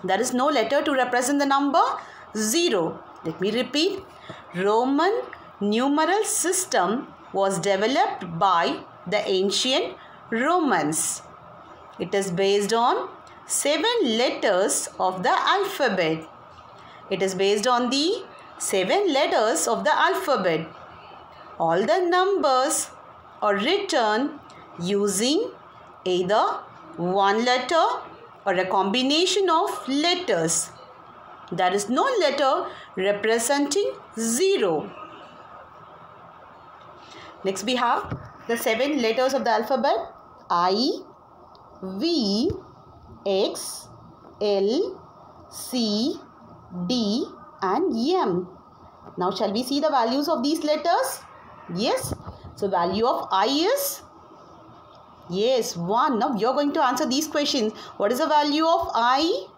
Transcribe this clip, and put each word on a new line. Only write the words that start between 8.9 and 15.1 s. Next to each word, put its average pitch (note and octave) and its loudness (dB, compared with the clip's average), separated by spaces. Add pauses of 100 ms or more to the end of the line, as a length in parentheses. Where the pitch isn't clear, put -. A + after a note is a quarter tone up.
the G3+ -2
ancient G3+ 0 (340)
Romans. A#3 0 (720)
It F3+ -6
is G3 0
based G3 2
on B3+ 2 (380)
seven D4+ 0 (140)
letters A#3 0 (100)
of F#3 0